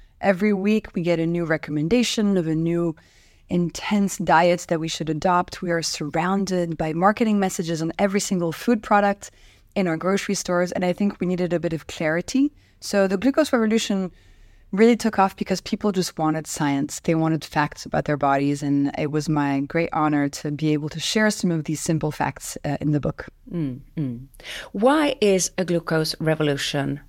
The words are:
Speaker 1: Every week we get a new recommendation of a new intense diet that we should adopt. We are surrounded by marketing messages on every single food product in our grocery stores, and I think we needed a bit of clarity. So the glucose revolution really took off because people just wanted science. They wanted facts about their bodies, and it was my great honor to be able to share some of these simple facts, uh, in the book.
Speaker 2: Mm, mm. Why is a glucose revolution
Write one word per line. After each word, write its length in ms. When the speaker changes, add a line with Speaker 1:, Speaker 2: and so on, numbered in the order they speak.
Speaker 1:
Every 320
week 420
we 100
get 180
a 40
new 200
recommendation 920
of 120
a 60
new 440
intense 720
diet 500
that 140
we 80
should 200
adopt. 520
We 100
are 100
surrounded 960
by 140
marketing 480
messages 420
on 160
every 220
single 320
food 320
product 480
in 140
our 80
grocery 400
stores, 380
and 100
I 80
think 300
we 60
needed 260
a 80
bit 100
of 160
clarity. 640
So 260
the 80
glucose 380
revolution 580
really 240
took 220
off 180
because 260
people 300
just 280
wanted 260
science. 540
They 160
wanted 280
facts 440
about 180
their 120
bodies, 440
and 380
it 120
was 160
my 340
great 320
honor 360
to 220
be 220
able 160
to 100
share 320
some 180
of 140
these 160
simple 320
facts, 440
uh, 140
in 120
the 80
book. 260
Speaker 2:
Mm, 280
mm. 300
Why 480
is 360
a 80
glucose 540
revolution 880